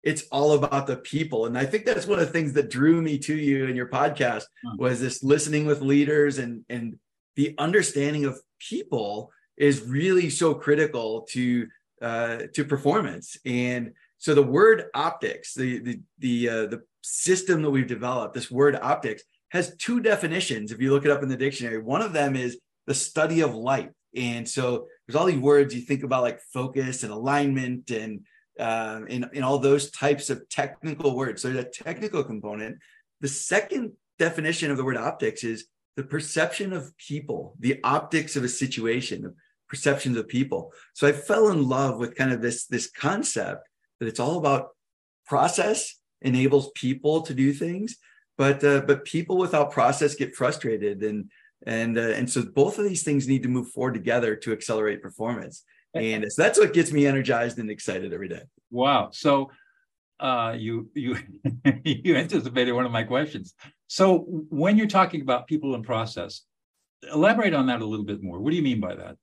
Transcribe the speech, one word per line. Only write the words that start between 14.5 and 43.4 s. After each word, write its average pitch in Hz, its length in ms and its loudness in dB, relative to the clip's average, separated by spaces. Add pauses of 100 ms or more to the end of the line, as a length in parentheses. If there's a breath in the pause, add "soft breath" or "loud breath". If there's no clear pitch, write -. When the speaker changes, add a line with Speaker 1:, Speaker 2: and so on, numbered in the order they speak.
Speaker 1:
optics, - 600 -4
the, 127 260 -4
the, 117 220 -8 (180)
the, 120 300 0
uh, 113 160 -2
the 107 180 -8 (180)
system 185 600 0
that 151 80 0
we've 131 180 2
developed, 123 460 -4
this 120 180 -8
word 135 240 4
optics, - 480 -4 (280)
has 180 260 -4
two 240 240 -2
definitions 165 720 0
if 113 80 -4
you 135 100 4
look 139 140 4
it 147 60 6
up 139 120 2
in 135 60 -4
the 127 80 -2
dictionary. 123 440 -4
One 135 200 -2
of 220 100 -2
them 143 240 0
is 123 240 -4 (260)
the 135 80 -2
study 160 460 0
of 135 160 2
light. 120 360 -2 (220)
And 120 340 -4
so 123 400 -2 (200 loud breath)
there's 120 80 -6
all 165 100 4
these 165 140 2
words 143 340 6
you 123 60 -4
think 135 240 -2
about, 131 200 0
like 120 180 -2
focus 131 640 -6
and 107 100 -8
alignment 131 800 0
and, 110 340 -8 (340 soft breath)
uh, 113 400 -4 (100)
and, 123 240 -4
and 131 120 -2
all 139 120 2
those 139 320 4
types 143 400 -2
of - 200 -6
technical 143 680 -2
words. 123 260 -6
So 127 80 -4
there's 127 140 -4
a - 200 -14
technical 165 420 -4
component. 107 520 -10 (440 soft breath)
The 139 80 -4
second 214 640 -2 (260)
definition 165 500 0
of 143 60 0
the 131 80 -4
word 131 140 -2
optics 113 480 -4
is 113 220 -6 (280)
the 139 80 -8
perception 160 680 -4
of 147 240 -10
people, - 600 -10
the 123 280 -2
optics 151 500 -2
of 135 80 -2
a 123 60 -4
situation, 120 720 -4
the - 120 -12 (340)
perceptions 135 480 -2
of 110 120 -4
people. 120 440 -4 (220 loud breath)
So - 140 2
I 147 40 6
fell 214 380 4
in 151 180 2
love 131 300 0
with 120 180 -6
kind 131 160 0
of 120 80 -2
this, 120 280 -4
this 120 240 -6
concept 139 760 -4 (320)